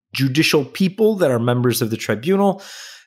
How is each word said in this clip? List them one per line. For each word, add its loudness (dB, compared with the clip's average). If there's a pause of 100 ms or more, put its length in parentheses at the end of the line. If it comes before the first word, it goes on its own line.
(120)
judicial 0
people 0
that 2
are 2
members 0
of 0
the -4
tribunal, 0 (440)